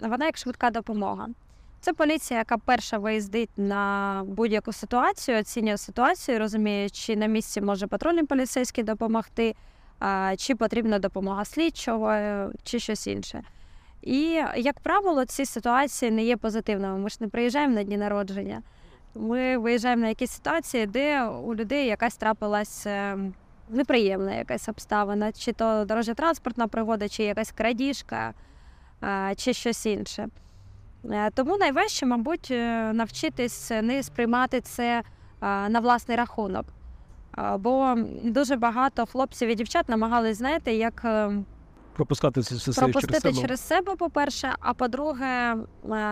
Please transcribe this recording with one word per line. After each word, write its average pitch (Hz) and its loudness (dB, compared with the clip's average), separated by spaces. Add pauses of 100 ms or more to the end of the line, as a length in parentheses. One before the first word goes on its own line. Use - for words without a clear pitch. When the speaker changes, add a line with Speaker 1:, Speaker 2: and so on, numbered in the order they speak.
Speaker 1:
вона 240 -2
як 320 -2
швидка 247 0
допомога. 208 -4 (520)
Це 349 0
поліція, 302 2
яка - 0
перша - 0
виїздить 214 -2
на 202 0
будь-яку 214 0
ситуацію, 247 0
оцінює 214 0
ситуацію, 240 0
розуміє, 208 0
чи - -4
на 214 2
місці 214 0
може 202 0
патрульний 320 2
поліцейський 254 0
допомогти, 220 0 (440)
а, 190 0
чи - 0
потрібна 220 2
допомога 196 -2
слідчого, 226 0
е, 208 0 (140)
чи - -4
щось - -4
інше. - -6 (580)
І, 269 0 (340)
як 254 0
правило, 330 2
ці 277 -4
ситуації 240 0
не 220 2
є 233 4
позитивними. 202 -2
Ми 196 -2
ж - -12
не 226 -4
приїжджаємо 247 2
на 208 0
дні 208 -2
народження. 202 -4 (540)
Ми 247 0
виїжджаємо 233 2
на 226 2
якісь 220 -2
ситуації, 269 -2
де 269 0
у 202 -4
людей 247 0
якась 226 0
трапилась, 214 0
е, 202 -2 (520)
неприємна 208 2
якась 233 -4
обставина, 208 0
чи - -4
то 220 2
дорожньо-транспортна 233 0
пригода, 214 0
чи - -2
якась 208 0
крадіжка, 226 -2 (680)
а, 196 -2
чи 247 0
щось - -2
інше. 208 -2 (840)
Е, 214 0
тому 285 2
найважче, 339 2
мабуть, 247 0
е, 233 0
навчитись 240 -2 (120)
не 254 2
сприймати 247 2
це, 240 -2 (360)
а, 202 0
на 233 4
власний 240 2
рахунок. 214 -2 (680)
А, 202 -2
бо 254 4 (280)
дуже 247 2
багато 233 2
хлопців 254 -2
і 233 2
дівчат 254 0
намагались, 226 2
знаєте, 269 0
як, 226 0
е, 214 2 (640)
Speaker 2:
Пропускати 139 2
це, 123 -2
це, 113 -4
це - -8
через 135 4
Speaker 1:
пропустити 294 2
Speaker 2:
себе. 262 2
Speaker 1:
через 254 -2
себе, 370 0
по-перше, 285 -2
а 240 -2
по-друге, 254 -2
е, 240 0 (560)